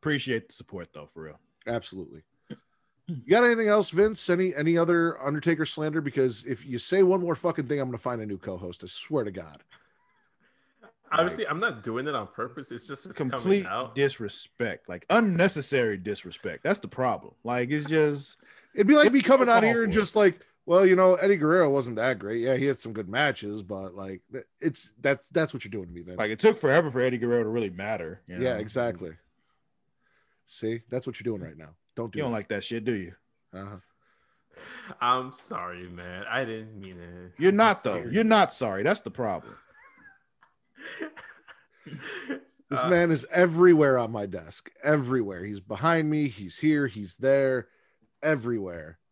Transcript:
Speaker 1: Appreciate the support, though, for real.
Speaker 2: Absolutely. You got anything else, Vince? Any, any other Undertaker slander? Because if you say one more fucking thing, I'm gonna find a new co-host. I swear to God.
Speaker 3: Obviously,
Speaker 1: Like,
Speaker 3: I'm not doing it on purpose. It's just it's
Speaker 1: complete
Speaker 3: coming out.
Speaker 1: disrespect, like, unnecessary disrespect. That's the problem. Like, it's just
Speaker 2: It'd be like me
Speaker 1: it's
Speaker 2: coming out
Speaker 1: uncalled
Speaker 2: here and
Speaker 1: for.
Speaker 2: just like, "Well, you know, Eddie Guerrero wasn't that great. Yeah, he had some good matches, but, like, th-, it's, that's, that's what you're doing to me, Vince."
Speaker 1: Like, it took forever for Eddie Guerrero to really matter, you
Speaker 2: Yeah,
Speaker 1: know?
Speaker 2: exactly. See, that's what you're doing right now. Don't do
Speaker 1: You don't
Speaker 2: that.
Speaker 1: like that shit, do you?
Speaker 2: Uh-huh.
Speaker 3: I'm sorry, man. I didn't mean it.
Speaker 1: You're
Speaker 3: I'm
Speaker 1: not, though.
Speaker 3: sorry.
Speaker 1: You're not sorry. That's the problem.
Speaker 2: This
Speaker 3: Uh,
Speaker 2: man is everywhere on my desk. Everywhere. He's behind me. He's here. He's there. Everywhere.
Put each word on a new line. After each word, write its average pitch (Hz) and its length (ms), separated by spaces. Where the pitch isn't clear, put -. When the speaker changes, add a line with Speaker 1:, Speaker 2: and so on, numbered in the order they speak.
Speaker 1:
Appreciate 135 480
the - 40
support, - 400
though, 73 140
for 80 160
real. 76 160
Speaker 2:
Absolutely. 95 560
You 175 80
got 220 160
anything 226 240
else, 208 200
Vince? 202 400
Any, 180 240
any 160 240
other 170 440
Undertaker 151 440
slander? 156 360
Because 131 440
if 131 200
you 127 120
say 190 260
one 185 180
more 170 140
fucking 156 300
thing, 143 140
I'm 131 80
gonna 120 100
find 120 240
a 110 40
new 101 120
co-host. 90 460
I 92 40
swear 139 360
to 104 80
God. 82 320
Speaker 3:
Obviously, 175 360
Speaker 1:
Like, 151 80
Speaker 3:
I'm 170 80
not 143 240
doing 120 220
it 147 80
on 107 120
purpose. 123 420
It's 120 160
just - 200
it's 190 120
Speaker 1:
complete 139 460
Speaker 3:
coming - 20
out. 117 300
Speaker 1:
disrespect, 117 920
like, 90 200
unnecessary 170 840
disrespect. 90 680
That's 196 160
the 101 100
problem. - 440
Like, 123 260
it's 151 140
just 147 500
Speaker 2:
It'd 208 120
be 302 80
like 302 180
me 277 60
Speaker 1:
it's - 80
Speaker 2:
coming 262 200
out 233 160
Speaker 1:
uncalled 226 100
Speaker 2:
here 233 120
and 190 80
Speaker 1:
for. 214 60
Speaker 2:
just 208 180
like, 202 280
"Well, 185 200
you 190 120
know, 185 180
Eddie 196 220
Guerrero 156 320
wasn't 127 260
that 117 240
great. 113 240
Yeah, 127 140
he 135 80
had 139 120
some 117 140
good 104 160
matches, 107 560
but, 95 320
like, 95 260
th-, 131 100
it's, - 400
that's, 139 300
that's 160 240
what 127 100
you're 101 80
doing 95 160
to 85 60
me, 85 80
Vince." 90 180
Speaker 1:
Like, 107 120
it 110 80
took 214 180
forever 151 340
for 127 80
Eddie 127 180
Guerrero 120 260
to 107 60
really 110 200
matter, 92 580
you 90 140
Speaker 2:
Yeah, 127 140
Speaker 1:
know? 104 40
Speaker 2:
exactly. 104 520
See, 117 440
that's - 180
what 120 140
you're 107 160
doing 90 40
right 80 160
now. 78 120
Don't 127 160
do 151 80
Speaker 1:
You 151 40
don't 123 80
Speaker 2:
that. 113 60
Speaker 1:
like 104 120
that 101 160
shit, 117 180
do 120 100
you? 90 200
Speaker 2:
Uh-huh. 98 240
Speaker 3:
I'm 127 320
sorry, 90 540
man. 90 420
I 123 160
didn't 110 340
mean 92 200
it. 87 400
Speaker 1:
You're 175 120
Speaker 3:
I'm 208 40
Speaker 1:
not, 214 260
though. 110 200
Speaker 3:
sorry. 120 120
Speaker 1:
You're 214 120
not 214 280
sorry. 101 300
That's 185 180
the - 100
problem. 90 440
Speaker 2:
This 127 140
Speaker 3:
Uh, 127 60
Speaker 2:
man 175 220
is 143 200
everywhere 165 680
on 117 140
my 104 140
desk. 90 440
Everywhere. 123 600
He's 101 160
behind 151 480
me. 151 180
He's 101 300
here. 151 300
He's 101 280
there. 135 540
Everywhere. 104 760